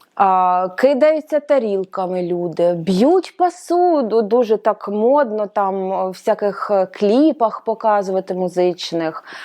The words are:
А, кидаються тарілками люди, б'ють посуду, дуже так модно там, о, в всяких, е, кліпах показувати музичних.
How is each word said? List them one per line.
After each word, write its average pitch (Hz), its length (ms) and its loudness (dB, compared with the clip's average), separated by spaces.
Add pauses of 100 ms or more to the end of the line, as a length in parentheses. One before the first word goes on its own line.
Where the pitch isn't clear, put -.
(160)
А, 185 520 2 (100)
кидаються 294 640 2
тарілками 190 840 -2
люди, 175 500 -2
б'ють 196 640 0
посуду, 339 840 0
дуже 214 360 2
так 208 300 -2
модно 214 600 0
там, 196 440 -2
о, 190 140 -2
в 190 40 -4
всяких, 202 640 -4
е, 190 140 2
кліпах 226 760 0
показувати 202 720 -2
музичних. 180 880 -4 (220)